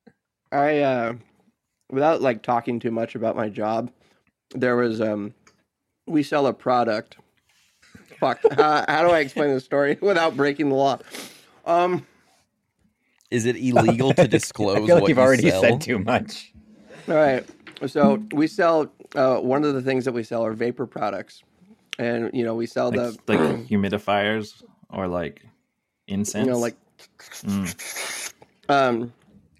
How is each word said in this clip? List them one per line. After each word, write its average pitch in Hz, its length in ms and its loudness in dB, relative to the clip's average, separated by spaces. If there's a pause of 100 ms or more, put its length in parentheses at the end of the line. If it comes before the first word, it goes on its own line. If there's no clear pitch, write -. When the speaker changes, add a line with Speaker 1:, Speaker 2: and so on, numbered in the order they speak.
(520)
Speaker 1:
I, 147 280 2
uh, 123 340 0 (800)
without, 139 300 0
like, 120 220 -2
talking 120 360 -2
too 117 120 -4
much 113 240 -4
about 110 200 -2
my 107 140 -4
job, 113 420 -4 (600)
there 123 260 0
was, 117 240 0
um, 107 320 -4 (720)
we 151 160 0
sell 143 240 0
a 120 60 0
product. 113 640 -2 (1040)
Fuck. 127 240 0
<laughs> 143 120 6
Uh, 151 300 4
how 151 160 2
do 175 60 4
I 165 100 4
explain 147 300 -2
this 135 160 -2
story 143 320 0
<laughs> - 40 -10
without 165 360 2
breaking 143 320 0
the 135 60 2
law? 139 240 2 (640)
Um, 175 420 0 (1200)
Speaker 2:
Is 117 140 -2
it 120 120 0
illegal 127 560 2
to 180 100 6
Speaker 3:
<laughs> - 0 -
I 135 40 4
Speaker 2:
disclose 107 580 0
Speaker 3:
feel 107 100 6
like 110 60 6
Speaker 2:
what 101 80 2
Speaker 3:
you've 127 80 4
Speaker 2:
you 127 60 6
Speaker 3:
already 131 260 6
Speaker 2:
sell? 92 120 2
Speaker 3:
said 123 200 4
too 123 180 -2
much. - 540 -4 (560)
Speaker 1:
All 156 60 0
right. 143 300 2 (420)
So 143 440 2
we 156 160 0
sell, 165 420 0 (260)
uh, 131 240 2
one 131 260 0
of 143 80 2
the 131 80 -2
things 131 240 0
that 127 80 -2
we 117 100 -4
sell 113 220 -4
are 110 80 -4
vapor 120 320 -4
products. - 580 -8 (560)
And, 117 340 -2
you 117 120 -2
know, 113 100 -4
we 117 100 -4
sell 123 260 -2
Speaker 4:
Like, 123 80 -2 (260)
Speaker 1:
the 110 80 0
Speaker 4:
like 82 340 0
humidifiers 104 960 -2 (260)
or, 92 200 -6
like, 87 320 -6 (640)
incense? 104 380 -4
Speaker 1:
You 131 60 0
know, 240 80 0
like, 117 160 -4 (680)
Speaker 4:
Mm. - 920 -8 (360)
Speaker 1:
um, 120 440 0 (460)